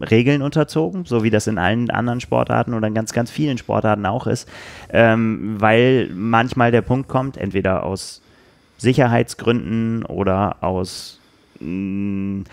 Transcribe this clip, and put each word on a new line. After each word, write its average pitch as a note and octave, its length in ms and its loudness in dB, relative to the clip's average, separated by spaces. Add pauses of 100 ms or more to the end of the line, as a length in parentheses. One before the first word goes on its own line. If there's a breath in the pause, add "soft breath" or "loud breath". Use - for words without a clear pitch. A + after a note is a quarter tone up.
Regeln B2 400 4
unterzogen, D#3+ 640 -2
so A#2+ 180 0
wie A2+ 80 4
das G#2 160 4
in A2 120 -2
allen A2 320 0
anderen A#2+ 300 -2
Sportarten A#2+ 520 0
oder A2 160 0
in G#2+ 60 -4
ganz, A2 180 -4
ganz A#2 180 -2
vielen C#3+ 280 -2
Sportarten G#2 480 0
auch A#2 200 -2
ist, G#2+ 220 -2 (420 loud breath)
ähm, A2 680 2
weil A#2 560 4
manchmal A#2 580 2
der A#2+ 100 6
Punkt C3 240 -2
kommt, C3+ 300 -4
entweder F#2+ 480 -2
aus - 380 -8 (560 soft breath)
Sicherheitsgründen A#2 1300 0
oder F#2+ 580 -2
aus, F#2 580 -6 (400 soft breath)
mm, G2 800 -4 (120 loud breath)